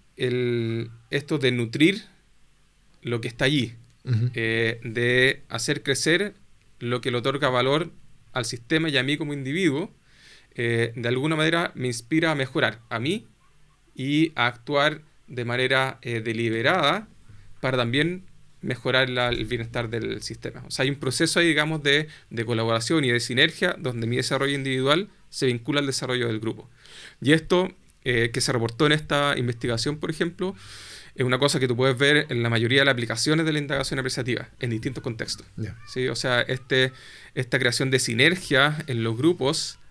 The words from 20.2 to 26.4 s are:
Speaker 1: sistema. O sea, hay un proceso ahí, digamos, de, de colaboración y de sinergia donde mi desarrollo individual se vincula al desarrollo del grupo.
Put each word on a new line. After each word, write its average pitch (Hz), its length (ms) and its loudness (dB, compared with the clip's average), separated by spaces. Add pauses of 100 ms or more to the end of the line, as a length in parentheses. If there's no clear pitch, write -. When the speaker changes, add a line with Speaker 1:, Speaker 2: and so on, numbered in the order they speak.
Speaker 1:
sistema. 120 460 -10
O - 40 -12
sea, - 120 -2
hay - 60 2
un 139 60 -2
proceso 160 440 0
ahí, 170 80 6
digamos, 151 360 2
de, 147 240 4 (220)
de 113 160 -4
colaboración 113 580 0
y 123 80 2
de 120 80 2
sinergia 147 580 0
donde 117 300 -4
mi 120 80 0
desarrollo 139 400 -2
individual 135 540 0 (200)
se - 180 -2
vincula 123 320 0
al 143 60 0
desarrollo 123 420 -2
del 110 120 -2
grupo. - 300 -8 (520)